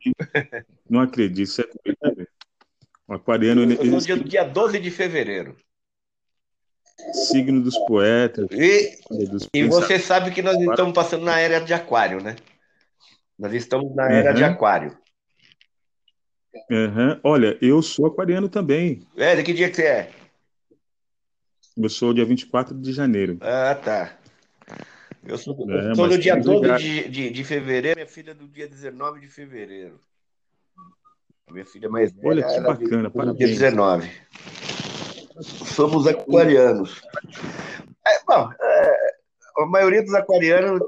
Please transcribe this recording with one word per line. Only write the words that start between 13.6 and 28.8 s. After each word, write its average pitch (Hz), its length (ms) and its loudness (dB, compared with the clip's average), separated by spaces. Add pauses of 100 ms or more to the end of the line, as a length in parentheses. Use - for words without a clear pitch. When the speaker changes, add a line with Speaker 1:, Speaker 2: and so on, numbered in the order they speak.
Speaker 2:
na 131 160 0
era 110 220 4
de 123 100 4
Speaker 1:
Uhum. 160 60 4
Speaker 2:
aquário. 92 480 0 (1700)
Speaker 1:
Uhum. 113 540 0
Olha, 135 380 4
eu 139 200 4
sou 156 260 -2
aquariano 185 420 -2
também. 165 640 -2
Speaker 2:
É, 160 200 2
de 147 80 -2
que 165 100 -4
dia 175 160 0
que 180 60 -12
você 165 100 0
é? 120 260 0 (1700)
Speaker 1:
Eu 110 120 0
sou 120 240 0
dia 117 120 4
vinte 127 160 0
e - 60 -16
quatro 127 280 -4
de 131 160 -8
janeiro. 104 500 0
Speaker 2:
Ah, 131 340 0
tá. 104 420 -6 (1080)
Eu 110 120 -10
sou, 139 180 -10 (140)
eu 95 100 -2
Speaker 1:
É, 110 160 -2
Speaker 2:
sou 175 100 4
Speaker 1:
mas 180 100 4
Speaker 2:
no 180 60 2
dia 175 160 2
Speaker 1:
estamos - 80 0
Speaker 2:
doze 202 160 4
Speaker 1:
ligados. 127 220 2
Speaker 2:
de, 151 260 -4
de, 131 200 -6
de 127 140 -10
fevereiro, 135 540 -2
minha 160 120 -14
filha 156 220 -20
é - 20 -20
do 147 140 -20
dia 143 200 -18
dezenove 139 520 -12